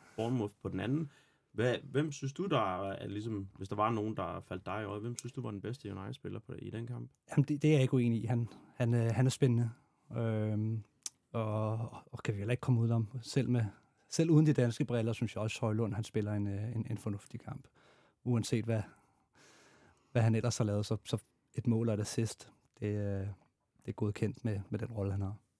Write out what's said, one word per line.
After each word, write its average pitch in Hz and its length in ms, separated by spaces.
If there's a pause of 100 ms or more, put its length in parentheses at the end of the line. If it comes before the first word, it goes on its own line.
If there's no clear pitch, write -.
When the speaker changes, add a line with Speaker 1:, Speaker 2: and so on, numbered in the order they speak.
(160)
Speaker 1:
Bournemouth 117 460
på 101 60
den 92 120
anden. 139 300 (420)
Hvad, 120 240 (140)
hvem 147 220
synes 139 200
du, 180 140
der 98 440
er 98 180
ligesom, 104 480
hvis - 120
der 104 80
var 107 140
nogen, 110 260
der 90 240
faldt 92 260
dig 98 160
i - 20
øjet, 101 180
hvem 120 160
synes - 140
du - 80
var 117 100
den 101 100
bedste 101 340
United-spiller 98 440
på, - 200
i 101 120
den 117 160
kamp? 120 240 (200)
Speaker 2:
Jamen, 139 140
det, 147 180
det 151 60
er 156 60
jeg 139 80
ikke 131 120
uenig 117 280
i. 113 40
Han, 120 220 (260)
han, 120 200
øh, 117 200
han 127 120
er 131 40
spændende. 120 400 (460)
Øhm, 110 640 (500)
og, 107 400 (400)
og - 120
kan 113 100
vi 101 40
heller 104 140
ikke 123 80
komme 120 200
udenom. 113 280 (140)
Selv - 280
med, 120 140 (440)
selv 165 220
uden 156 160
de 151 60
danske 123 320
briller, 117 280
synes 110 220
jeg 107 80
også, 107 180
Højlund, 110 340
han 107 100
spiller 104 280
en, 101 140
øh, 104 300
en, 117 140
en 107 80
fornuftig - 420
kamp. - 260 (580)
Uanset 117 400
hvad, 113 180 (1300)
hvad 120 100
han 113 120
ellers 113 240
har 120 60
lavet, 104 220
så, 110 180
så - 140 (360)
et - 120
mål 117 220
og 110 60
et 101 60
assist, - 520 (280)
det, 107 60
øh, 101 340 (640)
det - 60
er 107 40
godkendt 104 520
med, 104 160 (100)
med 113 80
den 113 100
rolle, 101 240
han 98 100
har. 95 120 (260)